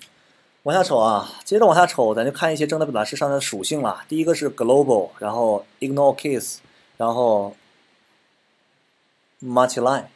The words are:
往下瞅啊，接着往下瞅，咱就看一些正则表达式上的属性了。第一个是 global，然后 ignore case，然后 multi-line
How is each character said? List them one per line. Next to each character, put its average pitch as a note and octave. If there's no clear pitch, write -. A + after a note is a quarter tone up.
往 D3
下 F#3
瞅 D3
啊， A2
接 G3+
着 A3+
往 E3
下 F3
瞅， A2+
咱 A2+
就 C#3
看 E3
一 D#3
些 D3+
正 D#3
则 D#3
表 C#3
达 G#2+
式 -
上 C#3+
的 C#3
属 A2+
性 D3
了。 G2+
第 D3+
一 D#3+
个 E3
是 D3
global， B2
然 G#2
后 A2
ignore C#3
case， C3+
然 A#2
后 G#2+
multi-line B2+